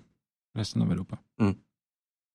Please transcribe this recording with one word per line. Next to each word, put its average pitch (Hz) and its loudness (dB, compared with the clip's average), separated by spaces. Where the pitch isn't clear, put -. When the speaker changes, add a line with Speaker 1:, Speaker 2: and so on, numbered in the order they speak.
Speaker 1:
resten 113 0
av 110 2
Europa. 95 -4
Speaker 2:
Mm. 98 4